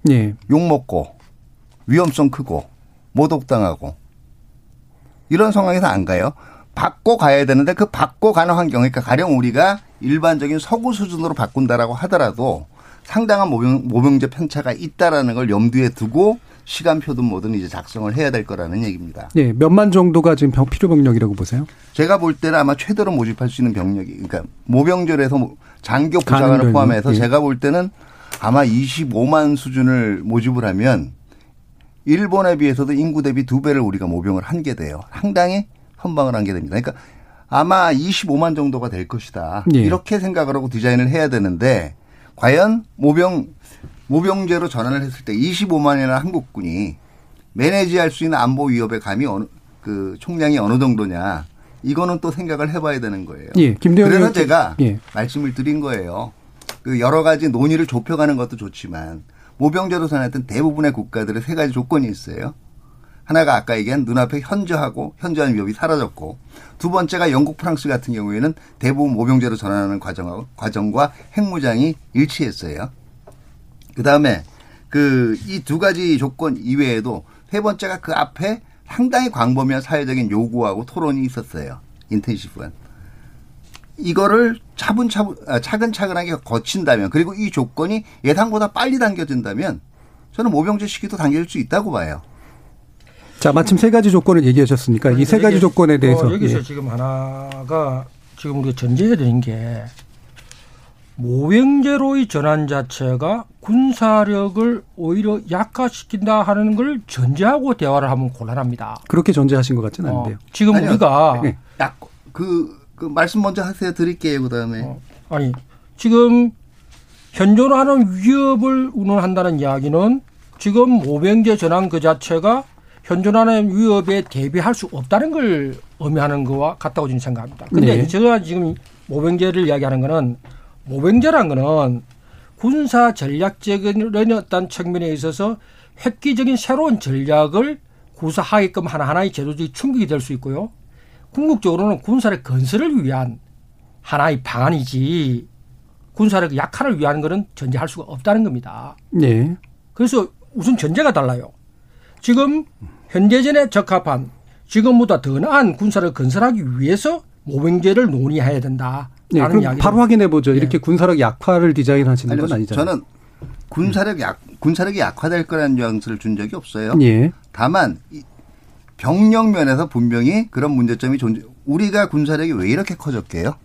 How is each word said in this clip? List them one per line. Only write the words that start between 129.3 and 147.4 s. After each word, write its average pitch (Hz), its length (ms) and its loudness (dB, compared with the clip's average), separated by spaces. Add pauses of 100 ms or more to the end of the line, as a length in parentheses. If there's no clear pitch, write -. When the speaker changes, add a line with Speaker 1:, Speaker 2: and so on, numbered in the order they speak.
Speaker 3:
이야기하는 135 340 -2
거는 131 380 -2 (480)
모병제라는 208 640 2
거는 135 540 0 (540)
군사 240 580 2
전략적인 202 1200 -2
어떤 185 360 -2
측면에 170 440 -4
있어서 160 440 -4 (480)
획기적인 254 520 0
새로운 262 440 0
전략을 151 800 0 (360)
구사하게끔 185 720 -2
하나하나의 151 460 -2
제도적인 147 400 -8
충격이 254 340 -2
될 143 140 -2
수 131 140 -8
있고요. 139 360 -8 (640)
궁극적으로는 208 680 0
군사력 214 440 0
건설을 165 600 0
위한 131 340 -4 (640)
하나의 147 400 -2
방안이지 131 1080 -2 (640)
군사력 185 440 0
약화를 165 420 -4
위한 147 220 0
거는 180 340 -4